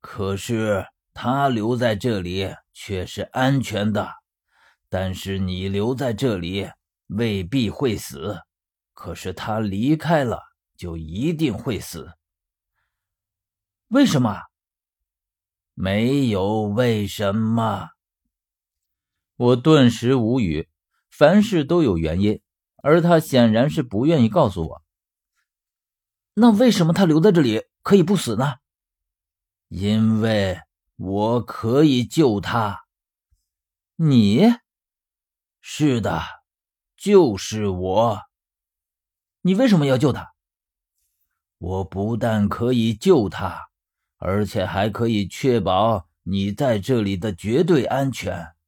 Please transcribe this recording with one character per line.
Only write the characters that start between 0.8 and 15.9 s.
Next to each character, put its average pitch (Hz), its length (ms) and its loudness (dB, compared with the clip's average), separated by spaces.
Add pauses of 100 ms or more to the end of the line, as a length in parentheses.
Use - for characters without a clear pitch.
他 139 340 -2
留 117 260 -2
在 113 220 -2
这 107 240 -4
里 92 340 -6 (200)
却 92 320 -8
是 - 160 -10
安 131 400 -2
全 104 280 -4
的。 101 220 -4 (760)
但 92 240 -4
是 98 240 -8
你 92 320 -4
留 104 240 -2
在 120 180 -4
这 110 240 -2
里 90 340 -6 (360)
未 104 360 -4
必 104 280 -2
会 120 260 -2
死， - 460 -10 (500)
可 85 220 -14
是 92 180 -10
他 110 280 -6
离 110 360 -2
开 156 260 -2
了 107 200 -4 (340)
就 85 220 -10
一 95 340 -6
定 151 240 -2
会 113 240 -6
死。 - 320 -16 (1800)
”“为 269 160 4
什 147 160 2
么 104 180 0 (1300)
？”“没 117 540 0